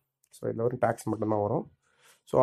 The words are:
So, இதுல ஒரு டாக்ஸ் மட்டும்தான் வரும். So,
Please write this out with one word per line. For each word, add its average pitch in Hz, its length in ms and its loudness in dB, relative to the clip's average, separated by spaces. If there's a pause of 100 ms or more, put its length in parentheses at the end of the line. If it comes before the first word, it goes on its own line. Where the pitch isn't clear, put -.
(300)
So, - 140 -16
இதுல 113 180 -4
ஒரு 123 180 0
டாக்ஸ் 113 280 0
மட்டும்தான் 107 340 0
வரும். 110 220 0 (640)
So, - 140 0